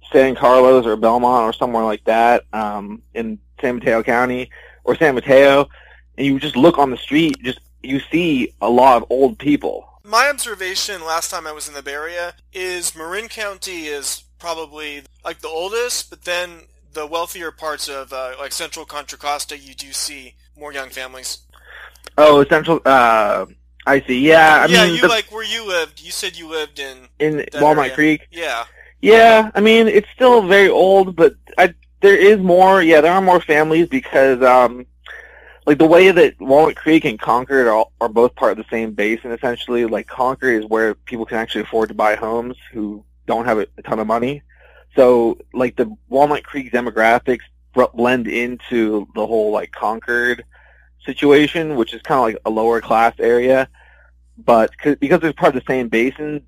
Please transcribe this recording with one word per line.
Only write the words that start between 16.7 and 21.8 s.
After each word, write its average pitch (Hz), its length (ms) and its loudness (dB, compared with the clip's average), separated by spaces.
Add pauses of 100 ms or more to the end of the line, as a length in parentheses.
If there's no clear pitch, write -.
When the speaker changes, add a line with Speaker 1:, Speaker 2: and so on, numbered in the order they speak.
Speaker 2:
the 151 140 -12
wealthier 170 460 -10
parts 151 360 -12
of, 135 240 -14
uh, 131 260 -12
like, 135 140 -14
Central 156 340 -12
Contra 143 320 -16
Costa, 143 380 -8
you 135 180 -20
do 139 180 -20
see 131 420 -12 (220)
more 147 160 -18
young 135 160 -12
families. 131 520 -14 (760)